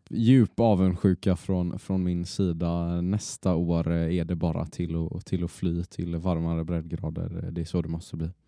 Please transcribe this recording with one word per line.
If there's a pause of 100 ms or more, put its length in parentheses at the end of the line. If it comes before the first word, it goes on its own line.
(100)
djup
avundsjuka
från,
från
min
sida.
Nästa
år,
eh,
är
det
bara
till
att,
till
att
fly
till
varmare
breddgrader.
Det
är
så
det
måste
bli. (200)